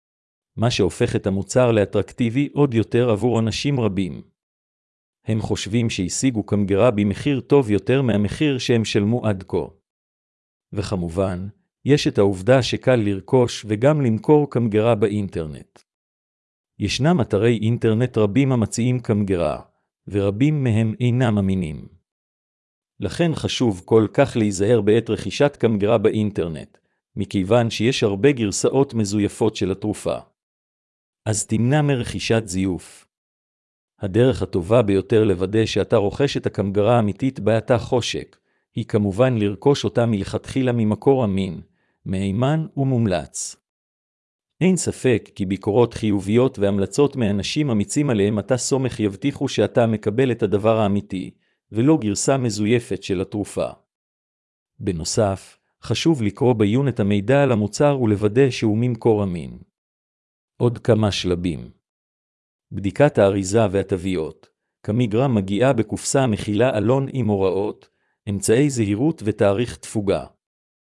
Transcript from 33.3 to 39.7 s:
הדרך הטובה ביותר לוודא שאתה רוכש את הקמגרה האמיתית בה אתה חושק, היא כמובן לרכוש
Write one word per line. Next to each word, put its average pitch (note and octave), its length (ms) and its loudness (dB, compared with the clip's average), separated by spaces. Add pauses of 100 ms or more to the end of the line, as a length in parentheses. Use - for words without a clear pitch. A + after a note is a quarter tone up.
הדרך G#2+ 420 2
הטובה G2+ 400 0
ביותר G2+ 420 2
לוודא G2+ 420 0
שאתה G2+ 300 -2
רוכש G2+ 400 0
את B2 100 -6
הקמגרה G2+ 500 0
האמיתית A#2+ 440 -2
בה A2 180 0
אתה A#2 200 0
חושק, - 580 -4 (380)
היא A2 100 -6
כמובן A2 540 0
לרכוש G#2 460 0